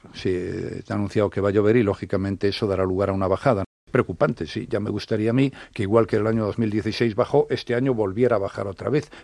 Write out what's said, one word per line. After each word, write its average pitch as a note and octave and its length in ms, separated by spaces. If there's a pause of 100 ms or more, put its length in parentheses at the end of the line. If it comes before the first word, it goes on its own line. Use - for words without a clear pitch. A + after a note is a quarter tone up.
(140)
Sí, - 180
eh, F2+ 460
está - 160
anunciado G#2 360
que - 100
va G2 80
a G2+ 40
llover G#2 240
y, A#2+ 60
lógicamente, G2 680
eso G2+ 200
dará F#2+ 160
lugar F#2+ 260
a - 20
una F#2+ 140
bajada. F#2+ 380 (260)
Preocupante, A2 560
sí. G2 220
Ya G#2+ 120
me G#2 100
gustaría G#2+ 400
a - 20
mí C3+ 180 (220)
que, G#2+ 120
igual G#2+ 220
que A2+ 100
el G#2 100
año A2+ 180
dos G2 140
mil A2+ 120
dieciséis G#2+ 440
bajó, C#3+ 360
este A#2+ 240
año B2+ 200
volviera A2 420
a - 20
bajar G2 280
otra G2 240
vez. C#3+ 200 (140)